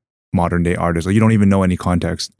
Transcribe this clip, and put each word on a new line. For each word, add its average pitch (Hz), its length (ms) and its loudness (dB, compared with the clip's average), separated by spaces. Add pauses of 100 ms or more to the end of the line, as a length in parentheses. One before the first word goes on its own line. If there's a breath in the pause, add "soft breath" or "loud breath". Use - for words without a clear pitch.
(320)
modern-day 87 440 0
artist. 85 300 -2
Like, 95 80 0
you 110 60 2
don't 110 120 4
even 104 160 2
know 98 160 2
any 90 120 0
context. 85 640 -4